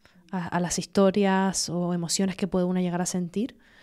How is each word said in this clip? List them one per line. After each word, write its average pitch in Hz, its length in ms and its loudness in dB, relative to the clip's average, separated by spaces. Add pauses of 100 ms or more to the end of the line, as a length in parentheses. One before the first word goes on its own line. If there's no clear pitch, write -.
(320)
a, 175 160 -4
a 175 120 -2
las 175 200 -2
historias 190 880 2
o 175 240 -2
emociones 175 420 -2
que 196 120 -2
puede 180 180 0
una 185 160 0
llegar 175 200 0
a 175 40 -2
sentir 180 520 -4 (260)